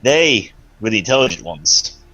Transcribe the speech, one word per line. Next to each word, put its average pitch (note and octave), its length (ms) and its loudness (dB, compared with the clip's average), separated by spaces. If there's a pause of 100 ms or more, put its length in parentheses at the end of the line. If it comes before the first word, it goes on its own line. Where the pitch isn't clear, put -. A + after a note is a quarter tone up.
they C#3+ 500 2 (280)
were A2 100 -2
the A2 80 0
intelligent B2+ 460 0
ones. D#2+ 520 -2 (180)